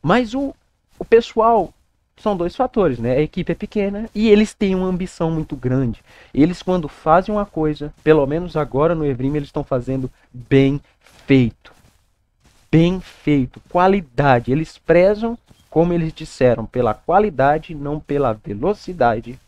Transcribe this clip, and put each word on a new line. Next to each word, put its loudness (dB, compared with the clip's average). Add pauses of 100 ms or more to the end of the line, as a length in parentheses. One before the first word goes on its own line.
Mas 0
o, -6 (440)
o -12
pessoal, 2 (440)
são -4
dois -6
fatores, 0
né? -2
A 2
equipe -4
é -2
pequena -6
e 0
eles 4
têm -2
uma -2
ambição -4
muito -6
grande. -4 (320)
Eles, 2
quando -2
fazem 0
uma -2
coisa, -6
pelo 4
menos -6
agora 0
no -4
Evrim, -4
eles -6
estão -8
fazendo -6 (220)
bem 0 (200)
feito. 0 (1000)
Bem 2
feito, -4
qualidade. 2
Eles -4
prezam, 2 (320)
como 0
eles -2
disseram, 0
pela -2
qualidade, 0
não -8
pela -2
velocidade -4